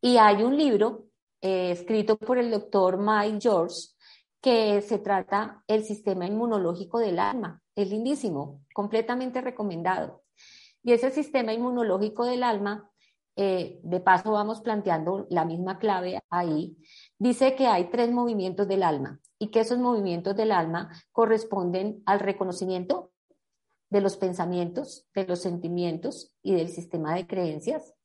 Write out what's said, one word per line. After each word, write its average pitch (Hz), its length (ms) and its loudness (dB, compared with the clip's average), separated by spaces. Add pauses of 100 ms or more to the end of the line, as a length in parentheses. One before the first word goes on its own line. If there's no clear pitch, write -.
Y 247 160 6
hay 208 260 8
un 262 140 2
libro, 233 480 2 (360)
eh, 185 300 0
escrito 214 460 0
por 226 200 -2
el 240 140 0
doctor 196 460 2
Mike 208 440 0
George, 175 340 2 (640)
que 220 400 4
se 208 180 -2
trata 196 680 -2
el 214 160 2
sistema 202 420 -4
inmunológico 202 720 -2
del 190 200 0
alma. 202 420 -2 (140)
Es 202 140 -2
lindísimo, 214 720 -4 (120)
completamente 240 640 -2
recomendado. 202 840 -4 (600)
Y 240 80 2
ese 240 180 4
sistema 262 440 -2
inmunológico 226 720 -2
del 247 180 -2
alma, 208 480 -2 (440)
eh, 190 480 -2
de 175 160 -2
paso 185 320 4
vamos 214 300 -2
planteando 196 680 -2
la 165 160 0
misma 180 320 -6
clave 185 420 -2 (120)
ahí, 165 440 -2 (440)
dice 247 360 2
que 262 120 2
hay 185 240 2
tres 233 200 0
movimientos 208 560 -2
del 196 140 0
alma 151 380 -2 (180)
y 214 120 -6
que 220 100 4
esos 226 180 0
movimientos 196 580 0
del 220 160 2
alma 170 380 0 (220)
corresponden 208 960 0
al 202 120 4
reconocimiento 185 920 -4 (800)
de 202 100 4
los 196 160 0
pensamientos, 180 960 -4
de 190 140 -2
los 180 120 -2
sentimientos 175 1000 -4
y 196 140 0
del 170 140 0
sistema 165 440 -4
de 180 140 -2
creencias. 185 680 -4 (120)